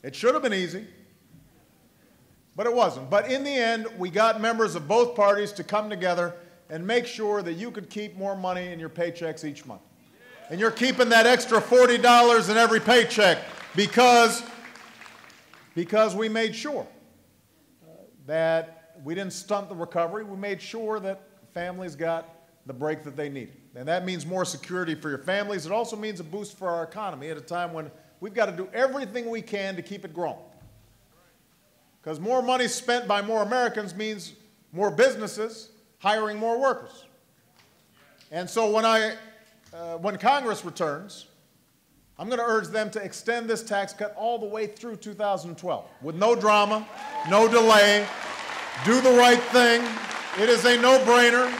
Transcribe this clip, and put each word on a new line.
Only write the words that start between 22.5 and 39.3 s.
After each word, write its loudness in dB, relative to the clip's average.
the -14
break -6
that -16
they -8
needed. -14
And -14
that -2
means -8
more -4
security -8
for -12
your -6
families. -6
It -8
also -6
means -10
a -14
boost -12
for -8
our -4
economy -12
at -10
a -16
time -8
when -12
we've -12
got 0
to -8
do -10
everything -4
we -8
can -8
to -12
keep -14
it -16
growing. -6
'Cause -10
more -2
money 0
spent -2
by 0
more -2
Americans -2
means -10
more -2
businesses -2
hiring -2
more -2
workers. -4
And -8
so 0
when 0
I, 2